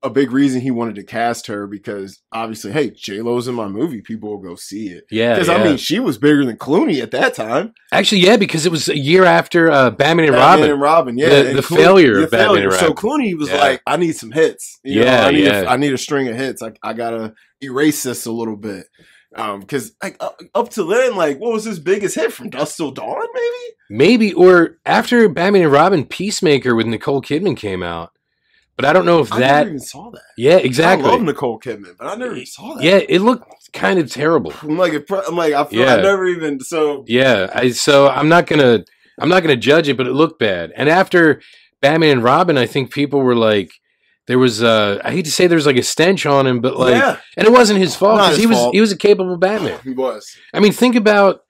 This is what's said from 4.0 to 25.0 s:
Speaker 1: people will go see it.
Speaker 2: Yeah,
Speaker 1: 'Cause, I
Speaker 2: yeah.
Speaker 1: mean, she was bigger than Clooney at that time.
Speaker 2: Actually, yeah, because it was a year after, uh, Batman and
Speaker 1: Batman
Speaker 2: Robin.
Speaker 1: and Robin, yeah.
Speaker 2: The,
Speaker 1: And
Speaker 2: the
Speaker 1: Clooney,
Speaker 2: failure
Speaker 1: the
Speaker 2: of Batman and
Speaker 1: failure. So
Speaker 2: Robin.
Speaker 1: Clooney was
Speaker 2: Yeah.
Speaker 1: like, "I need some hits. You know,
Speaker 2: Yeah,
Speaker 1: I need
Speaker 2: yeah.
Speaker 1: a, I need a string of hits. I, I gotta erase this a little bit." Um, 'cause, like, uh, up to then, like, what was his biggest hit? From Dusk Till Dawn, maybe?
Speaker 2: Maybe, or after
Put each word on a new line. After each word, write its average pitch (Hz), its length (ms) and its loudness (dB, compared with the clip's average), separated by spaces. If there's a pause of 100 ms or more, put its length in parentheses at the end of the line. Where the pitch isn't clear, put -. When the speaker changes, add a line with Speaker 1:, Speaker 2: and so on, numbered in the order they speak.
Speaker 1:
people 110 300 -12
will 104 80 -12
go 90 160 -16
see 104 320 -14
it. 90 240 -16
Speaker 2:
Yeah, 113 260 0
Speaker 1:
'Cause, - 100 0
I 170 100 2
Speaker 2:
yeah. 107 60 2
Speaker 1:
mean, 147 140 2
she 180 220 -4
was 180 180 -4
bigger 143 260 2
than 120 140 -4
Clooney 156 460 -2
at 113 80 -12
that 185 240 -2
time. 135 380 -4 (180)
Speaker 2:
Actually, 196 300 0
yeah, 190 140 6
because 165 300 -2
it 180 60 0
was 156 180 -6
a 151 80 -2
year 160 280 4
after, 165 440 2
uh, 135 220 4
Batman 160 340 0
and 143 100 2
Speaker 1:
Batman 147 240 6
Speaker 2:
Robin. 151 120 2
Speaker 1:
and 139 100 -2
Robin, 131 380 0
yeah. 156 100 2
Speaker 2:
The, 139 200 4
Speaker 1:
And 139 100 -2
Speaker 2:
the - 20 -4
Speaker 1:
Clooney, - 160 -4
Speaker 2:
failure 160 400 6
Speaker 1:
the - 60 2
Speaker 2:
of - 80 -2
Batman 110 320 2
and 95 100 0
Speaker 1:
failure. 92 60 0
So - 80 2
Speaker 2:
Robin. - 80 0
Speaker 1:
Clooney 233 420 -4
was 147 120 -6
Speaker 2:
Yeah. - 100 -2
Speaker 1:
like, 135 260 0
"I 143 120 -2
need 165 180 -2
some 113 160 -16
hits. 143 520 -4
You 120 180 -2
know, 120 40 4
Speaker 2:
Yeah, 123 220 4
Speaker 1:
I 90 40 2
need - 120 2
Speaker 2:
yeah. 101 180 2
Speaker 1:
a, - 60 -2
I 127 100 0
need 139 160 0
a 127 60 -4
string 139 300 -4
of 110 60 -8
hits. 127 280 -8
I, 113 80 -12 (100)
I 107 120 -10
gotta 113 420 -8 (260)
erase 139 400 -2
this 123 240 -8
a 120 60 -8
little 113 260 -8
bit." 101 280 -14 (500)
Um, 104 260 -8
'cause, 120 300 -8 (100)
like, 190 180 -12
uh, - 100 -8 (260)
up - 160 -4
to 208 120 -6
then, 233 320 0
like, 147 240 -2
what 233 140 -4
was 214 100 -4
his 214 160 -8
biggest 180 360 -2
hit? - 180 -4
From - 160 -14
Dusk 143 280 -8
Till 151 120 -6
Dawn, 131 460 -8
maybe? 480 400 -8 (160)
Speaker 2:
Maybe, 196 420 2
or 175 500 4
after 220 460 2